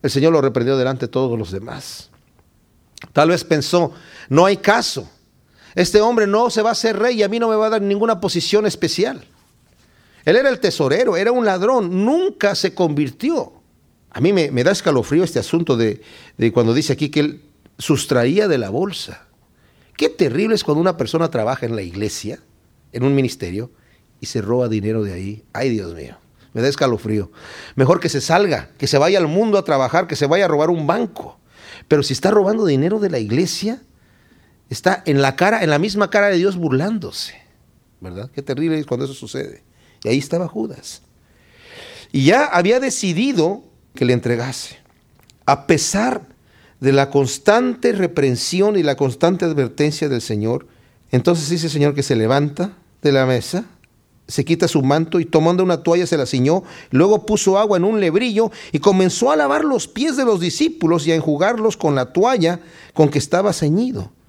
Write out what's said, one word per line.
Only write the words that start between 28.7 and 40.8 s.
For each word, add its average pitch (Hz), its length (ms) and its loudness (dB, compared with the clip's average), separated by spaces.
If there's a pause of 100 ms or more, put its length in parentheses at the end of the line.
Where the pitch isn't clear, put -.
que 135 100 -4
se 147 100 2
vaya 180 220 4
al 165 80 0
mundo 202 300 0
a 190 80 0
trabajar, 156 420 0
que 147 80 -6
se 147 100 0
vaya 180 200 2
a - 20 0
robar 156 220 2
un 160 180 0
banco. 208 500 -4 (500)
Pero 147 140 4
si 139 120 -4
está 190 180 0
robando 214 340 2
dinero 165 340 2
de 202 100 0
la 147 100 -2
iglesia, 165 640 -2 (840)
está 185 360 -2
en 139 160 2
la 135 140 2
cara, 214 260 2
en 165 80 0
la 147 80 2
misma 196 320 0
cara 202 200 2
de 185 80 2
Dios 185 180 0
burlándose, 170 800 -4 (640)
¿verdad? 92 340 -14
Qué 143 80 -10
terrible 156 380 -2
es 147 60 -8
cuando 131 200 -4
eso 135 80 -10
sucede. - 500 -12 (400)
Y - 60 -4
ahí 131 100 2
estaba 165 280 -4
Judas. - 540 -10 (1120)